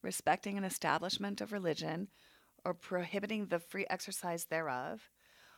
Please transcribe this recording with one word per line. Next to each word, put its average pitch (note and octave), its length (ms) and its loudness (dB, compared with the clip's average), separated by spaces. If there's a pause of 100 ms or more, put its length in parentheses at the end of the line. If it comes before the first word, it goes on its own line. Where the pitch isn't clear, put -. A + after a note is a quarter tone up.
respecting F#3+ 540 2
an G3 80 0
establishment F#3 760 0
of G#3 120 -6
religion E3 560 0 (560)
or F3+ 80 2
prohibiting G3 760 0
the F3 120 2
free F#3+ 300 -2
exercise F3+ 560 -2
thereof, D#3+ 640 0 (480)